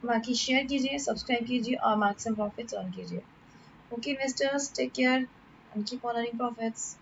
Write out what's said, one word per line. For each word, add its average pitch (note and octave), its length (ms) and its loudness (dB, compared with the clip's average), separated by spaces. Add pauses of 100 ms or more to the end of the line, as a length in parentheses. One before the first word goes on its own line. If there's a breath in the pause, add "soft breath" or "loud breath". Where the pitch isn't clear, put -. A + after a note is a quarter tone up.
बाकी A#3 300 2
शेयर C4 320 4
कीजिए, C4+ 320 0
सब्सक्राइब A#3+ 480 0
कीजिए B3 280 0
और G#3+ 220 4
मैक्सिमम G#3 380 2
प्रॉफिट्स G#3+ 400 -4
अर्न F#3+ 160 -6
कीजिए। F3+ 320 -8 (680 loud breath)
ओके A#3 180 -4
इन्वेस्टर्स, C#4 680 0
टेक B3+ 160 0
केयर B3+ 340 2 (520)
and G#3 100 -2
keep B3+ 120 -6
on A#3+ 160 -2
earning A#3 240 -2
profits। A3+ 600 -4